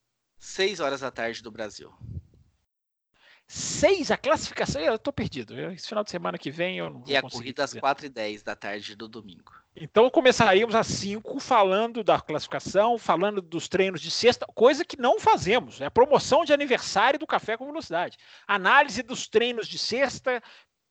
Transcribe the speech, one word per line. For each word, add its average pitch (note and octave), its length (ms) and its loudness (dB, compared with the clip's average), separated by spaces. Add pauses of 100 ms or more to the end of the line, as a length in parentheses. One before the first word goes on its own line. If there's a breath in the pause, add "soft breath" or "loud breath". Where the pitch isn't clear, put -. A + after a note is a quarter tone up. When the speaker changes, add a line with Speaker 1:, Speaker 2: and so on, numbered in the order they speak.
(400)
Speaker 1:
Seis F#3+ 400 -4
horas C#3 220 -2
da C3 100 -8
tarde A#2 320 -6
do A2+ 80 -14
Brasil. G#2+ 420 -14 (1500 soft breath)
Speaker 2:
Seis? - 640 0
A G3+ 80 2
classificação? - 640 -2
Eu C4 160 0
tô - 140 -6
perdido. A#2 420 -8
Eu, D3+ 180 -8
esse F3 160 -14
final G#3+ 160 -4
de G#3 60 -10
semana F3 280 -6
que - 120 -8
vem F3 280 -4
eu E3+ 120 -8
não C3+ 120 -18
Speaker 1:
E B2 80 -18
Speaker 2:
vou C#3 80 2
Speaker 1:
a C3+ 40 2
Speaker 2:
conseguir B2+ 220 -10
Speaker 1:
corrida C3+ 200 -6
às C3 80 -4
Speaker 2:
dizer. A#2 100 -12
Speaker 1:
quatro C#3 240 0
e C#3+ 40 -10
dez G#2+ 320 -8
da G#2 140 -8
tarde G#2 400 -10
do A2 120 -16
domingo. G#2 460 -20 (220)
Speaker 2:
Então A3 340 4
começaríamos A#3 640 4
às A3 140 2
cinco G#3+ 520 -6
falando A3+ 640 2
da D#3+ 160 4
classificação, F#3 800 -2
falando G3 440 0
dos E3 260 -8
treinos F#3 340 -2
de D#3+ 80 -12
sexta, - 380 2
coisa C#4 380 4
que - 120 -14
não C4+ 220 2
fazemos. A3 640 0
É C#3 40 -6
a D3 60 -6
promoção C#4 540 4
de D4+ 80 4
aniversário C4+ 640 2
do D#4 80 -10
Café A3+ 300 -2
com B3+ 80 -14
Velocidade. F3+ 520 -8 (300 soft breath)
Análise A3 560 4
dos - 240 -10
treinos A3+ 400 0
de F3 100 -12
sexta, B3 640 -4 (500 loud breath)